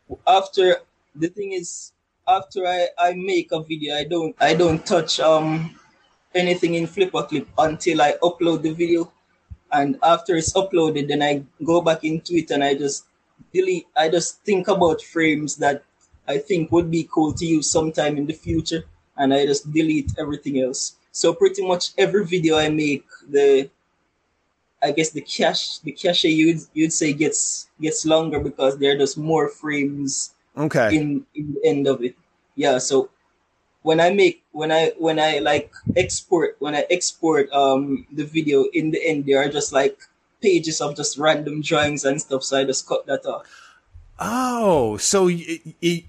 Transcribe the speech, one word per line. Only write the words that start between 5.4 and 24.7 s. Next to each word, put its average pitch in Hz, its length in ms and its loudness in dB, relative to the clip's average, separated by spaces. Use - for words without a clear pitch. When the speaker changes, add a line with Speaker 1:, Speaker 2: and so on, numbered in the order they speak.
Speaker 1:
anything 175 400 0
in 165 120 -2
Flipper 185 360 -2
Clip 151 240 -6
until 156 440 2
I 147 200 4
upload 170 400 2
the 156 120 -2
video. 170 380 0
And 143 320 0
after 165 320 2
it's 160 180 -2
uploaded, 160 540 0
then 147 140 0
I 143 220 0
go 165 180 2
back 160 220 0
into 160 300 -4
it 160 180 0
and 143 120 0
I 139 120 2
just 143 300 -6
delete, 185 420 -2
I 160 140 2
just 170 340 -2
think 190 240 0
about 175 340 2
frames 151 560 -2
that 143 260 -2
I 143 120 -2
think 165 340 -2
would 170 180 2
be 165 180 -2
cool 156 240 0
to 170 120 -6
use 165 260 0
sometime 156 460 -2
in 143 80 -2
the 156 80 -6
future, 165 500 -6
and 139 160 2
I 143 120 2
just 143 260 -2
delete 156 480 0
everything 143 420 -4
else. 131 340 -4
So 165 200 2
pretty 190 320 2
much 180 320 -2
every 190 280 2
video 160 320 2
I 151 120 2
make, 151 360 -2
the, 139 400 4